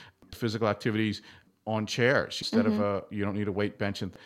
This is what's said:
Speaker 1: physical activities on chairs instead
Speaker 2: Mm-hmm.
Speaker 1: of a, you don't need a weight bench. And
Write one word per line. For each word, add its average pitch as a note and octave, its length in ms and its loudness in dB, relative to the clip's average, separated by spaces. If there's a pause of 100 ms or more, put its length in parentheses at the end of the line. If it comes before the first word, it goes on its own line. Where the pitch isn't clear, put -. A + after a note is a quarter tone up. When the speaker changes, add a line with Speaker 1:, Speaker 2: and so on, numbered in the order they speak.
(320)
Speaker 1:
physical A2 380 0
activities G#2+ 540 0 (440)
on A2 180 0
chairs A#2+ 540 2
instead - 280 2
Speaker 2:
Mm-hmm. G#2+ 140 2
Speaker 1:
of G2+ 220 0
a, - 0 - (100)
you G2+ 120 0
don't G2+ 100 0
need G#2 140 0
a - 20 0
weight G#2 260 -2
bench. G2+ 240 -2
And F#2+ 120 -6 (120)